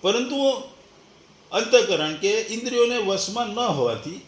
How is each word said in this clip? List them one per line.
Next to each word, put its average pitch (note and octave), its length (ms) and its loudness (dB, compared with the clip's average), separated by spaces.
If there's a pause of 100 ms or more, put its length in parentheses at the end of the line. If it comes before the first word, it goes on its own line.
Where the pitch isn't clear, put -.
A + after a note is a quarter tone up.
પરંતુ B3 360 0 (1160)
અંતઃકરણ F#3+ 640 2
કે G3+ 260 0
ઇન્દ્રિયોને A#3+ 580 0
વશમાં G3 480 -2
ન G#3 120 -6
હોવાથી C#3+ 680 -2